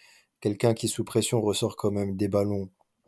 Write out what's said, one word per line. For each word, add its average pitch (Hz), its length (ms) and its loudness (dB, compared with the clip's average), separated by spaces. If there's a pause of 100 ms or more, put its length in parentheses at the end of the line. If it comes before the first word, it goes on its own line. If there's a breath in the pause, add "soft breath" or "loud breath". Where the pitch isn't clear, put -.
(400 soft breath)
Quelqu'un 113 340 2
qui, 113 140 -2
sous 113 160 -2
pression, 113 380 2
ressort 104 340 0
quand 104 160 0
même 101 240 -2
des 101 120 0
ballons 101 420 0 (380)